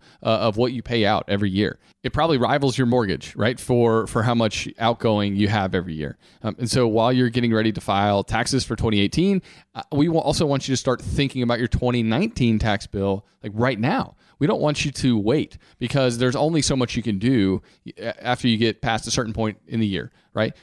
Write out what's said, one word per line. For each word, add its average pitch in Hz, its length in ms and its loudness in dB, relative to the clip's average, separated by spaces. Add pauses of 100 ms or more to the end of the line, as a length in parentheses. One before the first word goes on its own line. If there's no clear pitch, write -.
(200)
uh, - 60 -8
of 110 300 0
what 120 160 0
you 120 100 -8
pay 117 240 0
out 101 220 2
every 101 200 0
year. 95 300 0 (240)
It - 100 -6
probably 156 260 2
rivals 131 380 0
your 131 120 2
mortgage, 107 480 0
right, 120 240 -2
for, 117 480 2
for 113 160 0
how 120 100 2
much 113 340 -2 (120)
outgoing 107 560 0
you 101 100 4
have 98 300 0
every 87 180 -4
year. 73 240 -8 (240)
Um, 107 160 -6
and 123 100 -6
so 123 200 2
while 113 240 2
you're 127 180 2
getting 117 240 0
ready 110 160 2
to 104 100 -6
file 101 440 2
taxes 120 400 -2
for 117 100 -6
twenty 107 240 0
eighteen, 175 440 2 (340)
uh, - 60 -10 (100)
we 151 160 2
will 160 120 2
also 151 240 0
want 139 220 0
you 135 60 -2
to 127 40 0
start 123 240 -2
thinking 131 440 -2
about 117 160 0
your 123 80 0
twenty 123 340 0
nineteen 113 560 0
tax 104 300 -2
bill, 98 360 -2 (200)
like, 107 100 -10
right 117 240 0
now. 160 380 -2 (240)
We 143 60 2
don't 107 140 0
want 147 240 0
you 143 80 -4
to 123 260 0
wait 113 400 -2 (220)
because 127 380 0
there's 127 180 2
only 151 260 2
so 139 140 0
much 123 200 -2
you 127 60 -2
can 104 160 -2
do 98 420 2 (360)
a-, 107 280 -10
after 123 220 -2
you 117 100 4
get 113 240 0
past 113 280 -4
a - 20 -8
certain 113 220 -4
point 110 340 -4
in 117 140 -4
the 110 60 2
year, 95 260 -4 (200)
right? 110 300 -2